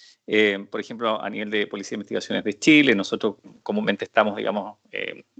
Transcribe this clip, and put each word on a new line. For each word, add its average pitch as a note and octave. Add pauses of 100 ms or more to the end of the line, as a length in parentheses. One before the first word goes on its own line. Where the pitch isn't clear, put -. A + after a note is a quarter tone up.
(260)
Eh, G#2
por A2+
ejemplo, A2
a G2+
nivel G#2+
de G#2
Policía G2+
de A2+
Investigaciones G#2
de G#2
Chile, D3
nosotros G2+ (260)
comúnmente G#2
estamos, G#2+
digamos, G#2 (140)
eh, - (160)